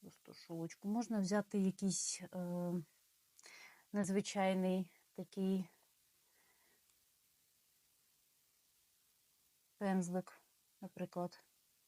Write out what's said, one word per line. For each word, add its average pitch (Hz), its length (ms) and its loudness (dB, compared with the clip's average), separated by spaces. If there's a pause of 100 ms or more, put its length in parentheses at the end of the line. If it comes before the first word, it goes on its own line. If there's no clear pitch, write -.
пустошовочку. - 800 -8
Можна 220 320 0
взяти 202 380 2
якийсь, 190 640 0
е, 175 500 -4 (1200)
незвичайний 190 960 2 (240)
такий 190 540 0 (4000)
пензлик, 185 640 0 (380)
наприклад. 180 640 -6 (440)